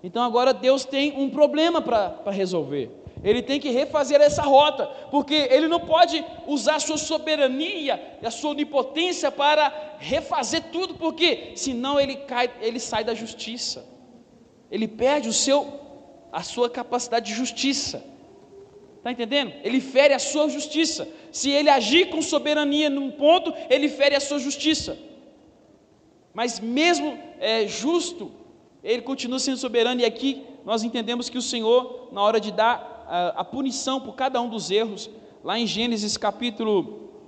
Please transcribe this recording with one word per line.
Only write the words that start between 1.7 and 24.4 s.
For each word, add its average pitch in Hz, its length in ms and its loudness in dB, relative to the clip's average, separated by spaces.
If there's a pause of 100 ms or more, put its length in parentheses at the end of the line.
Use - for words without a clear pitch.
pra, 208 280 0
pra - 220 -8
resolver. 160 600 -2 (320)
Ele 220 180 2
tem 277 180 -2
que 294 100 -4
refazer 285 520 2
essa 294 220 6
rota, 277 420 6 (240)
porque 285 240 0
ele 294 340 6
não 339 120 2
pode 320 440 4 (220)
usar 277 300 0
a 294 40 0
sua 302 180 -2
soberania 302 1200 -2
e - 60 -10
a - 20 -2
sua 294 220 -4
onipotência 285 800 -2
para 294 680 2
refazer 302 760 -4
tudo, 349 220 -6
porque 320 600 0
senão 269 440 -2
ele 277 160 0
cai, 247 360 -2 (100)
ele 233 180 -4
sai 226 240 -4
da 226 120 -4
justiça. 226 680 -10 (840)
Ele 220 180 -2
perde 240 400 0
o 220 60 -2
seu, - 460 0 (520)
a 165 120 -8
sua 240 260 -2
capacidade 240 560 -4
de 208 80 -8
justiça. 247 680 -4 (1000)
Tá 240 100 -6
entendendo? 240 400 -2 (120)
Ele 240 180 0
fere 277 320 2
a 262 60 0
sua 302 280 0
justiça. 285 600 -2 (240)
Se - 180 -2
ele 285 220 6
agir 277 400 4
com 320 100 -2
soberania 294 680 0
num 277 220 -2
ponto, 330 420 4 (160)
ele 277 220 4
fere 277 260 2
a 269 40 4
sua 285 180 -2
justiça. 285 580 -2 (1400)